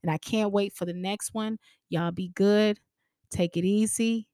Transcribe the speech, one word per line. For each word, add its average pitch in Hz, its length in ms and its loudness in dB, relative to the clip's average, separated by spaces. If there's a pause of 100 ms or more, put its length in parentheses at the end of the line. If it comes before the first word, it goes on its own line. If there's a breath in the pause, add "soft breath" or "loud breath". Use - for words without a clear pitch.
and 170 80 0
I 180 80 0
can't 214 340 0
wait 202 200 0
for 180 120 -6
the 175 80 -6
next 190 400 -6
one. 220 240 -4 (320 soft breath)
Y'all 170 220 0
be 180 180 -6
good. 208 500 4 (520)
Take 170 260 -2
it 175 80 -2
easy. 220 680 0